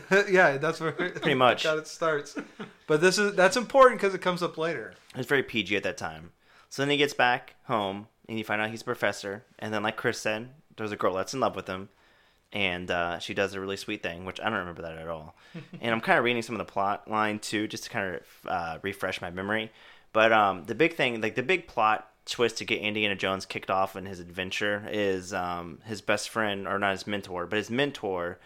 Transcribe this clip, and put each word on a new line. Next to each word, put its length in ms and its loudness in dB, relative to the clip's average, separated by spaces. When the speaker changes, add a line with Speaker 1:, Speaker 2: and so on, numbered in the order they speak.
Speaker 1:
<laughs> 200 6
yeah, 260 8
that's 240 -2
where 120 -2
Speaker 2:
Pretty 420 -2
much. 300 6
Speaker 1:
God, 120 2
it 100 -6
starts. 480 -2
But 160 4
this 160 6
is, 160 2
that's 200 6
important 460 8
'cause 140 2
it 80 -8
comes 200 -2
up 140 -4
later. 380 -6
Speaker 2:
It's 140 -6
very 140 4
P 200 0
G 140 0
at 60 0
that 160 -4
time. 340 -10
So 100 -6
then 80 0
he 80 4
gets 160 2
back 420 2
home, 440 -2
and 80 -4
you 60 -4
find 180 -2
out 80 -2
he's 100 -10
a 60 -16
professor, 580 -2
and 160 -4
then, 80 0
like 160 -2
Chris 200 0
said, 360 -4
there's 120 -6
a 60 -4
girl 160 2
that's 220 -2
in 60 -4
love 140 2
with 120 -8
him, 240 -8
and, 400 -2
uh, 280 0
she 160 -8
does 180 0
a 80 -8
really 160 -6
sweet 260 -8
thing, 220 -8
which 160 -10
I 40 -8
don't 160 -2
remember 200 -10
that 160 -10
at 120 -10
all. 280 -10
Speaker 1:
<laughs> 280 -16
Speaker 2:
And 100 0
I'm 80 2
kinda 220 4
reading 180 2
some 180 -6
of 80 -6
the 60 -20
plot 380 -2
line, 300 0
too, 280 -2
just 160 -10
to 60 -14
kinda, 320 -6
uh, 340 -4
refresh 400 -6
my 80 -8
memory. 420 -4
But, 180 6
um, 320 4
the 100 -6
big 200 2
thing, 260 0
like, 140 -2
the 80 -2
big 260 -2
plot 400 2
twist 340 0
to 60 -6
get 160 -2
Indiana 360 0
Jones 280 -2
kicked 240 -8
off 280 0
in 100 -10
his 140 -10
adventure 680 -4
is, 460 0
um, 520 -6
his 140 -8
best 280 -2
friend, 400 -2
or 100 0
not 140 2
his 120 -6
mentor, 420 -4
but 100 -4
his 120 0
mentor, 760 -4